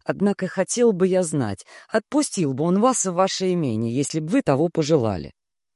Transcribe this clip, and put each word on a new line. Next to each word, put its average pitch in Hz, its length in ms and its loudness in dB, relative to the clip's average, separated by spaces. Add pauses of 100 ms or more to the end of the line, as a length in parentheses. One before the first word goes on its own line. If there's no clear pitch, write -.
Однако 185 420 -2
хотел 226 460 0
бы 180 140 2
я 185 160 2
знать, 135 420 -4 (240)
отпустил 208 640 -2
бы 131 100 -4
он 180 160 2
вас 247 260 2
в 185 80 -2
ваше 185 400 0
имение, 117 400 -2
если 143 280 -2
б 156 60 -8
вы 254 140 2
того 151 280 2
пожелали?» 113 640 0 (420)